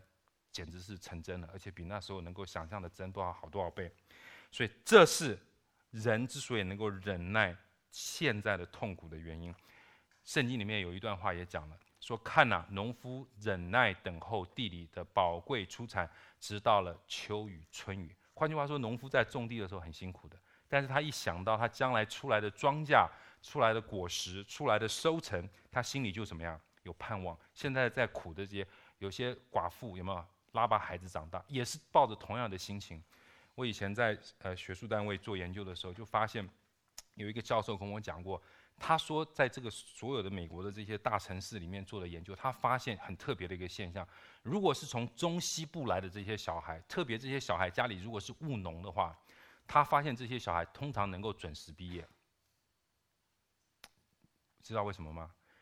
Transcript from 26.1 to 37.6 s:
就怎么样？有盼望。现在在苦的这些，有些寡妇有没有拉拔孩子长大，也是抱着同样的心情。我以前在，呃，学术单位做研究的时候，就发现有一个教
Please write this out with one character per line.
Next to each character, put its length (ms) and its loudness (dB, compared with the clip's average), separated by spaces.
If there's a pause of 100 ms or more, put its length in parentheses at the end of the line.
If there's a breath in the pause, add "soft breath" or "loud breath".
就 140 -4
怎 100 -8
么 60 -10
样？ 180 -6 (240)
有 100 -10
盼 300 -6
望。 140 -6 (160 soft breath)
现 180 -4
在 160 4
在 200 2
苦 260 -10
的 120 -6
这 60 -12
些， 160 -4 (300 loud breath)
有 140 -4
些 240 -2 (160)
寡 180 0
妇 260 -10
有 80 -8
没 80 -2
有 140 -6 (280)
拉 120 4
拔 140 6
孩 180 -6
子 100 -12
长 220 -8
大， 180 -6
也 160 -2
是 160 -6 (120)
抱 160 10
着 80 -6
同 220 -6
样 120 -2
的 80 -6
心 220 -8
情。 240 -12 (500 soft breath)
我 100 -4
以 80 0
前 220 -2
在， 240 4 (220)
呃， 160 -4
学 180 -8
术 140 -8
单 180 0
位 120 0
做 200 -6
研 140 -4
究 120 -8
的 120 -10
时 100 -10
候， 80 -8
就 100 -12
发 220 2
现 220 -4 (640)
有 160 -6
一 40 -4
个 60 -4
教 220 4